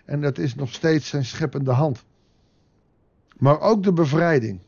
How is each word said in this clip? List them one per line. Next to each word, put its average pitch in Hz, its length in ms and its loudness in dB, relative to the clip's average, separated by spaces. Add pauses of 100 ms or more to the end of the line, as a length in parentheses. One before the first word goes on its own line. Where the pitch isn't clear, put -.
en 147 160 -4
dat 143 160 -2
is 139 180 -4
nog 135 180 -8
steeds 160 340 0
zijn 139 180 -4
scheppende 139 460 -4
hand. 135 320 0 (1300)
Maar 143 220 4
ook 202 240 2
de 196 100 2
bevrijding. 151 760 2